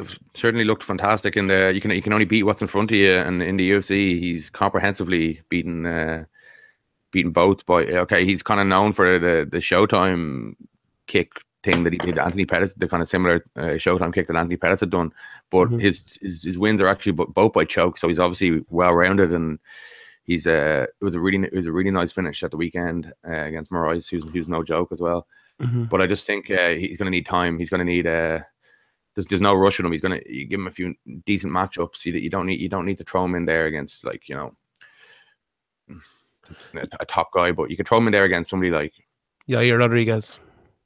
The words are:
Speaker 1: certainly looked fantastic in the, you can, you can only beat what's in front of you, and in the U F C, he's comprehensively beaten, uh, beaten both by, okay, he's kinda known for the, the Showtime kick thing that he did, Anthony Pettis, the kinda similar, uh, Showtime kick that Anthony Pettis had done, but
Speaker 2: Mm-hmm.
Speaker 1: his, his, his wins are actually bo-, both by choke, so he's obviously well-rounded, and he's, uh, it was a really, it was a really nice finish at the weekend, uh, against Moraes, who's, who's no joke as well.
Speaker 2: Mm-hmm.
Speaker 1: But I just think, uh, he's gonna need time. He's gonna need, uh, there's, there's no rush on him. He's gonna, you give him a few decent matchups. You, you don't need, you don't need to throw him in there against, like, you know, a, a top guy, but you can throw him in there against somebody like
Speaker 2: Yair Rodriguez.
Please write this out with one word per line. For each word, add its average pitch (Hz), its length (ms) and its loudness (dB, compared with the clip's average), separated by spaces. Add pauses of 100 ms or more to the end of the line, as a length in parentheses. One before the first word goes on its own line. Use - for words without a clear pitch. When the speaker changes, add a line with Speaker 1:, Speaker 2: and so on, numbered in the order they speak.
(340)
Speaker 1:
certainly 117 300 0
looked 107 200 0
fantastic 101 520 0
in 98 120 2
the, 95 260 4
you 101 60 -2
can, 107 100 -2
you 95 100 0
can 104 120 -2
only 107 140 2
beat 107 180 2
what's 104 180 0
in 90 60 -2
front 107 240 0
of 107 40 4
you, 98 160 6
and 90 300 0
in 92 140 -2
the 95 80 2
U 98 140 4
F 95 80 -6
C, 98 340 2
he's 85 300 -6
comprehensively 90 1000 -2
beaten, 85 360 -4
uh, 80 420 -4 (840)
beaten 87 220 0
both 90 340 2
by, 87 200 4
okay, 90 380 2
he's 95 200 0
kinda 101 200 2
known 98 280 4
for 92 260 4
the, 82 320 2
the 85 80 -2
Showtime 87 960 0 (540)
kick 90 240 0 (320)
thing 87 180 0
that 82 100 0
he 87 60 -4
did, 85 200 -4
Anthony 87 260 -2
Pettis, 90 300 -2
the 90 120 -4
kinda 85 180 -2
similar, 87 400 0 (120)
uh, 78 180 -4
Showtime 87 400 0
kick 87 140 -2
that 82 80 -2
Anthony 85 200 -2
Pettis 90 220 2
had 90 120 -2
done, 85 220 -2 (380)
but 92 200 4
Speaker 2:
Mm-hmm. 120 80 -2
Speaker 1:
his, 101 260 0 (160)
his, 85 240 -10
his 87 120 -6
wins 104 240 2
are 95 60 4
actually 98 260 0
bo-, 85 140 0
both 107 260 4
by 82 120 4
choke, 87 340 0
so 87 80 0
he's 87 140 2
obviously 87 480 2
well-rounded, 87 640 4
and 80 260 -2 (640)
he's, 87 240 -2
uh, 76 400 2 (140)
it 101 40 -6
was 87 120 -2
a 82 40 -4
really, 95 280 0
it - 40 -16
was 90 140 -2
a 80 60 -4
really 95 180 0
nice 90 220 0
finish 87 320 -6
at 80 80 -6
the 78 40 -10
weekend, 85 560 -4 (160)
uh, 82 40 -6
against 78 400 -8
Moraes, 82 360 -2
who's, 85 140 -6 (100)
who's 85 140 -4
no 85 160 -2
joke 82 300 -2
as 82 80 -8
well. 85 260 -2 (340)
Speaker 2:
Mm-hmm. 120 240 -2
Speaker 1:
But 95 160 0
I 95 60 4
just 98 200 -2
think, 101 220 -4
uh, 90 260 2
he's 85 240 -6
gonna 95 120 -2
need 90 160 -2
time. 87 320 0
He's 85 120 -6
gonna 90 120 -2
need, 87 240 0
uh, 82 320 0 (760)
there's, 95 140 -6
there's 95 120 0
no 101 140 4
rush 95 260 4
on 90 60 -2
him. 85 60 -2
He's 78 100 -4
gonna, 92 240 -2
you 64 200 -10
give 98 140 -6
him 92 60 -8
a 90 40 -12
few 90 240 -8 (300)
decent 98 260 -2
matchups. 87 540 -4
You, 87 80 -6
you 85 160 -4
don't 90 160 -4
need, 92 160 -4
you 92 80 -6
don't 90 160 -4
need 98 140 -4
to - 60 -16
throw 92 200 -2
him 90 100 -2
in 85 120 -4
there 82 180 0
against, 78 400 -8
like, - 240 -10
you 71 60 -10
know, 69 200 -12 (2250)
a, 71 120 -10 (140)
a 80 60 -10
top - 260 -4
guy, 87 180 4
but 80 200 -2
you 85 60 -8
can 95 100 -4
throw 113 100 4
him 117 120 4
in 104 40 0
there 101 120 6
against 87 260 0
somebody 92 200 0
like 78 220 -2 (560)
Speaker 2:
Yair 120 300 2
Rodriguez. 113 600 0 (480)